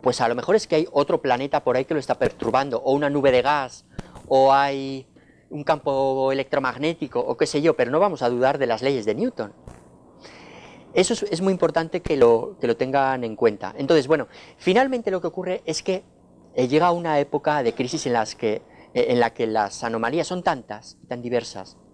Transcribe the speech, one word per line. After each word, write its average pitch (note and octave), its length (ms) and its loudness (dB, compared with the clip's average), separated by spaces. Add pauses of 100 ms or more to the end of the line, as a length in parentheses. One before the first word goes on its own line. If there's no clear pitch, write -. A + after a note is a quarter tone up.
pues B2 200 0
a A#2+ 80 2
lo A#2+ 60 0
mejor B2 200 -2
es G#3+ 120 2
que E3 100 0
hay D#3+ 160 0
otro D#3+ 280 0
planeta C#3 440 -2
por B2 120 2
ahí C3+ 80 0
que E3 100 -4
lo D3 60 -2
está B2+ 140 -2
perturbando, C3 640 -2
o C3+ 140 0
una C#3+ 180 0
nube C#3 220 2
de B2 100 4
gas, C3+ 420 -2 (440)
o C3+ 240 6
hay C3+ 540 0 (440)
un D3 140 -10
campo C3+ 680 0
electromagnético, C3+ 880 -2
o B2 160 -2
qué D#3 100 2
sé D3 140 -2
yo, D#3 160 2
pero A#2+ 140 0
no D3+ 100 2
vamos F#3 220 0
a B2 80 2
dudar B2+ 280 2
de C3+ 80 0
las A2+ 140 -2
leyes B2+ 240 -2
de G#2 100 0
Newton. B2+ 380 -6 (1400)
Eso F#3 180 2
es, A3 120 -4
es F#3 180 -4
muy F#3+ 100 2
importante D#3+ 480 -2
que D#3 160 -2
lo, A#2 420 4
que - 80 -4
lo A#2 100 0
tengan C3+ 460 0
en A2 140 -8
cuenta. G#2 400 0
Entonces, C#3+ 300 2
bueno, C#3+ 220 0 (280)
finalmente A#3+ 540 0
lo F#3 100 -2
que E3+ 60 -6
ocurre F3+ 400 -6
es D#3+ 160 -6
que, F#3+ 220 -4 (500)
eh, B2+ 140 0
llega D#3 220 4
una E3+ 300 0
época D3 420 -2
de A#2 120 0
crisis - 320 -4
en B2 80 0
las A2 200 -2
que, - 280 -4 (320)
eh, A#2+ 140 2
en A#2+ 120 2
la A#2 140 2
que A#2 120 -4
las A2 380 -2
anomalías A#2 420 -2
son F3+ 160 -8
tantas B2 600 -6
y - 40 -20
tan B2 140 -10
diversas A#2 560 -6 (180)